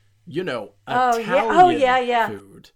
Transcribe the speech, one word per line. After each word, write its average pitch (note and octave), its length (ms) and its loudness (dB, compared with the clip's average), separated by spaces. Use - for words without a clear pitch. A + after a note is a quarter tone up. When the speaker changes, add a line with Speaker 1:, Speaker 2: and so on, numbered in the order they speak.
Speaker 1:
You D#3+ 180 -8
know, B2 300 -8
Speaker 2:
Oh, B3 300 0
yeah. A3+ 80 -6
Speaker 1:
Italian A4+ 120 -2
Speaker 2:
Oh, F4+ 140 8
yeah, C4 300 0
yeah. A#3+ 300 -2
Speaker 1:
food. G2 460 -18